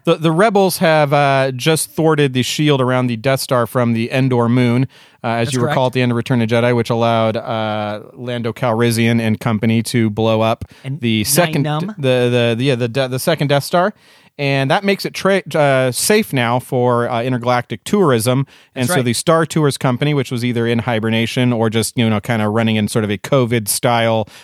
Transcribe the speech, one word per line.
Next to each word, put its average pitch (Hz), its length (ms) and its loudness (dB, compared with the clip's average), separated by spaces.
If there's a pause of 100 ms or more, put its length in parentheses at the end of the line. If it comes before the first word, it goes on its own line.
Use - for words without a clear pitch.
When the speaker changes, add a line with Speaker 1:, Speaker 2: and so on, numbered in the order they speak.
Speaker 1:
The, 170 120 2
the 165 160 2
rebels 190 460 2
have, 156 360 2
uh, 139 420 2
just 151 360 0
thwarted 151 420 2
the 127 80 2
shield 147 400 0
around 127 240 0
the 120 100 -2
Death 135 240 0
Star 120 260 0
from 117 280 0
the 113 180 -2
Endor 127 380 2
moon, 123 340 2 (380)
uh, 120 60 -4
as 117 180 0
Speaker 2:
That's 135 80 -4
Speaker 1:
you 127 80 -2
recall 143 120 0 (100)
Speaker 2:
correct. - 20 2
Speaker 1:
at 120 80 -2
the 127 80 0
end 123 100 0
of 117 40 -2
Return 120 260 0
of 110 80 0
Jedi, 120 260 2
which 117 140 -2
allowed, 113 480 0
uh, 107 640 -6 (100)
Lando 120 400 -6
Calrissian 117 680 2
and 110 200 0
company 113 440 0
to 113 260 0
blow 110 320 0
up 113 220 -2 (200)
Speaker 2:
And 135 160 -8
Speaker 1:
the 113 180 0
Speaker 2:
Nien 107 60 0
Speaker 1:
second, 160 400 0
Speaker 2:
Nunb. 156 320 -4
Speaker 1:
the, 151 60 -12
the, 123 560 2
the, 123 60 -2
yeah, 139 100 2
the 120 140 -2
de-, 131 200 -2
the 127 100 -4
second 156 300 0
Death 143 160 2
Star. 180 300 0 (420)
And 139 360 0
that 190 100 0
makes 196 220 -2
it 156 100 -8
tra-, 190 280 0 (120)
uh, 135 380 2
safe 214 400 0
now 123 260 0
for, 123 500 0
uh, 117 140 -2
intergalactic 123 600 -2
tourism. 131 640 2 (260)
And 135 80 -6
Speaker 2:
That's 123 60 0
Speaker 1:
so - 80 -2
Speaker 2:
right. 127 80 0
Speaker 1:
the 120 80 0
Star 160 340 2
Tours 151 320 0
company, 139 340 0
which 139 200 -2
was 120 120 -4
either 117 220 -2
in 117 140 0
hibernation 113 720 0
or 113 180 0
just, 110 260 -2
you 113 140 2
know, 107 100 0
kinda 107 280 -2
running 113 260 0
in 107 140 0
sort 113 160 -2
of 101 80 -2
a 104 60 -2
covid 120 500 0
style, 113 580 0 (180)